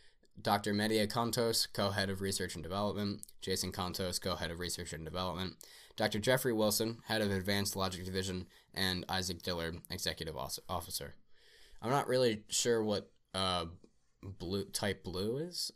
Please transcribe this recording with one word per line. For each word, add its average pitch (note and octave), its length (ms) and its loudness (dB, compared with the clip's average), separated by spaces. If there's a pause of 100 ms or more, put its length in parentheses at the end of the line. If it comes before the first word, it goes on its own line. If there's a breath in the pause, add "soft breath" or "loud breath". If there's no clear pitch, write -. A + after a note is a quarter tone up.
(400 soft breath)
Doctor G#2 320 2
Medea G#2+ 340 4
Contos, A#2 640 2
Co-Head G2 380 2
of G2 140 -2
Research G2 320 -2
and E2 80 -6
Development. G2+ 580 0 (220)
Jason F#2 300 -2
Contos, F2+ 480 -2
Co-Head F2 300 -2
of E2+ 100 -6
Research F2 340 -4
and D#2+ 100 -8
Development. F2+ 520 -4 (400 loud breath)
Doctor G#2+ 220 2
Jeffrey B2+ 340 4
Wilson, A2 460 2 (100)
Head A2 120 2
of G2+ 100 4
Advanced G2+ 460 2
Logic F#2 280 -2
Division. F#2 420 -2 (260 loud breath)
And F#2 360 0
Isaac F#2 340 -2
Diller, E2 320 -2 (160)
Executive D#2+ 460 -4
Os-, B1+ 320 -6
Officer. D#2+ 480 -6 (640 loud breath)
I'm A2+ 80 0
not C#3 180 2
really A#2+ 400 4
sure A#2 340 4
what, G#2 280 0 (240)
uh, F#2 320 2 (560)
blue, G2 420 -4
Type - 380 -2
Blue G2+ 360 -2
is. F3 380 -4